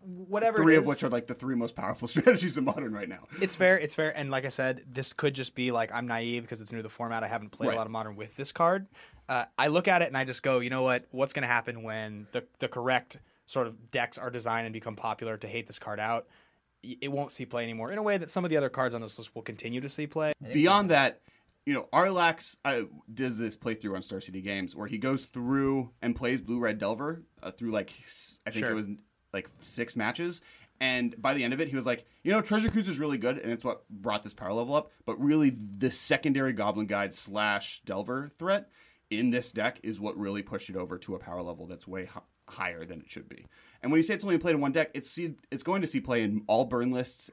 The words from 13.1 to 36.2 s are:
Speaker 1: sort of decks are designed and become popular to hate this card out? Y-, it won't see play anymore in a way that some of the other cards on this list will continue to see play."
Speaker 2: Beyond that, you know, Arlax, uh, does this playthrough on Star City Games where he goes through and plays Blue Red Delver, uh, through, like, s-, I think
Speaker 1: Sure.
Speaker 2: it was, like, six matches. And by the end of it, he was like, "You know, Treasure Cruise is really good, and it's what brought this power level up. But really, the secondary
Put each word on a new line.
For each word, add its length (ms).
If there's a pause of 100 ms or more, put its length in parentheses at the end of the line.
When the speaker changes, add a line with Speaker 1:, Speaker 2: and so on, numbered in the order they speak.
Speaker 1:
sort 220
of 240
decks 260
are 140
designed 340
and 80
become 220
popular 420
to 100
hate 200
this 100
card 220
out? 280 (560)
Y-, 180
it 100
won't 200
see 140
play 180
anymore 280
in 80
a 40
way 140
that 140
some 120
of 60
the 80
other 120
cards 260
on 60
this 180
list 160
will 80
continue 380
to 80
see 180
play." 260 (180)
Speaker 2:
Beyond 380
that, 320 (460)
you 80
know, 180
Arlax, 720
uh, 160 (320)
does 240
this 180
playthrough 400
on 60
Star 180
City 220
Games 340
where 120
he 100
goes 280
through 640 (100)
and 140
plays 260
Blue 180
Red 200
Delver, 420 (220)
uh, 80
through, 180
like, 220 (120)
s-, 440
I 20
think 160
Speaker 1:
Sure. 60
Speaker 2:
it 40
was, 140 (420)
like, 160 (120)
six 360
matches. 460 (400)
And 400
by 140
the 100
end 80
of 80
it, 80
he 80
was 80
like, 200 (180)
"You 100
know, 80
Treasure 280
Cruise 200
is 100
really 200
good, 180
and 120
it's 140
what 240
brought 360
this 100
power 180
level 240
up. 160 (140)
But 160
really, 300
the 400
secondary 600